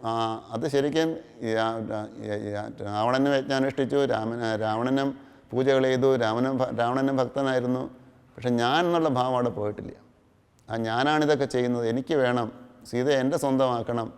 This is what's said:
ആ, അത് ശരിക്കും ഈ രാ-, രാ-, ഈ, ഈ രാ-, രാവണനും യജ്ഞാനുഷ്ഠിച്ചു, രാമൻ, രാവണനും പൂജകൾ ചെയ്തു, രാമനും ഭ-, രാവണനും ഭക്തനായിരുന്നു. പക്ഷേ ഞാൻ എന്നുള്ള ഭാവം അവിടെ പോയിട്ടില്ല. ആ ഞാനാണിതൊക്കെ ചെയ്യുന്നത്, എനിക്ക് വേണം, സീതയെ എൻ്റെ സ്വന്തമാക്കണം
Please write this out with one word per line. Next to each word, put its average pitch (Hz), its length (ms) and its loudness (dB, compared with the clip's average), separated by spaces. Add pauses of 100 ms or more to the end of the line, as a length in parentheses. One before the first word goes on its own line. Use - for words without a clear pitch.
ആ, 113 40 -2 (440)
അത് 120 180 -2
ശരിക്കും 147 360 2 (360)
ഈ 110 140 0
രാ-, 113 220 0 (100)
രാ-, 107 180 -6 (140)
ഈ, 107 40 -8 (200)
ഈ - 80 -6
രാ-, 104 160 -8 (160)
രാവണനും 123 500 2
യജ്ഞാനുഷ്ഠിച്ചു, 135 640 0 (140)
രാമൻ, 113 260 -4 (260)
രാവണനും 127 440 0 (420)
പൂജകൾ 131 380 4
ചെയ്തു, 131 200 4 (140)
രാമനും 120 380 0
ഭ-, 127 180 0
രാവണനും 135 420 0
ഭക്തനായിരുന്നു. 127 640 0 (500)
പക്ഷേ 123 180 -4 (100)
ഞാൻ 135 260 2
എന്നുള്ള 165 220 2 (100)
ഭാവം 127 200 0
അവിടെ 120 200 0
പോയിട്ടില്ല. 104 340 -6 (760)
ആ 113 60 -4 (120)
ഞാനാണിതൊക്കെ 143 680 2
ചെയ്യുന്നത്, 123 360 0
എനിക്ക് 131 320 -2
വേണം, 123 240 0 (420)
സീതയെ 127 340 2
എൻ്റെ 147 200 0
സ്വന്തമാക്കണം 123 640 0 (100)